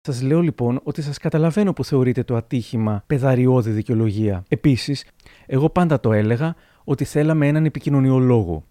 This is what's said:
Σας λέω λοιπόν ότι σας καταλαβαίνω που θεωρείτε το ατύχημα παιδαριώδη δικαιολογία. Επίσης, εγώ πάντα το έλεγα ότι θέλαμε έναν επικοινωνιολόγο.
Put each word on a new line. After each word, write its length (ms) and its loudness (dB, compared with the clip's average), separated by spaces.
Σας 220 -8
λέω 180 2
λοιπόν 420 -2
ότι 200 -8
σας 160 -8
καταλαβαίνω 540 0
που 120 -4
θεωρείτε 380 0
το 140 -2
ατύχημα 720 -4
παιδαριώδη 640 2
δικαιολογία. 800 -2
Επίσης, 560 -2
εγώ 240 0
πάντα 300 0
το 120 0
έλεγα 420 0
ότι 200 -4
θέλαμε 420 0
έναν 180 2
επικοινωνιολόγο. 1080 2